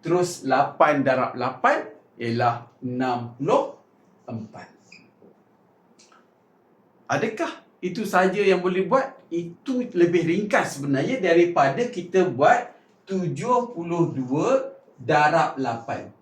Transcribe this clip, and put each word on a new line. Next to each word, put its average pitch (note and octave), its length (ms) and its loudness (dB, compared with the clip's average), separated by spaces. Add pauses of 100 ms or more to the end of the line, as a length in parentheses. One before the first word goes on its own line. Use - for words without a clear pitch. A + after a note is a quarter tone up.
terus E3+ 400 -2
lapan C#3 560 2
darab B2+ 400 0
lapan A#3+ 480 0 (320)
ialah A#2 480 -2 (160)
enam B2 560 -4
puluh - 400 0 (480)
empat. - 400 -12 (2500)
Adakah A3+ 560 -4 (160)
itu F#3 240 -6
saja F#3+ 400 2
yang F#3 160 4
boleh F3+ 240 -2
buat? B3 240 0 (240)
Itu A#3 640 -6
lebih E3+ 320 2
ringkas F#3 540 0
sebenarnya D3 420 -2
daripada F3 640 4
kita F3+ 400 0
buat C#3 480 2 (320)
tujuh F#3 640 -2
puluh E3+ 400 -2
dua D3 640 0 (240)
darab D3+ 560 2
lapan. A#2 560 -6 (100)